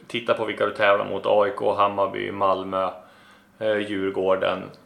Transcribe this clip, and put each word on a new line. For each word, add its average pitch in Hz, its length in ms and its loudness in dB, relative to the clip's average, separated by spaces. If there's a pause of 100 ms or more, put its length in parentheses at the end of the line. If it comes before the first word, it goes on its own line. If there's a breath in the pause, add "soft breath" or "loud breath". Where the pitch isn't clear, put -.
tittar 117 260 0
på 113 120 -4
vilka 104 200 -2
du 104 60 0
tävlar 101 340 4
mot, 98 200 -6
A 104 220 4
I 98 40 -2
K, 104 220 0
Hammarby, 101 580 0
Malmö, 95 580 0 (720 loud breath)
eh, 107 180 0
Djurgården. 95 840 0 (220)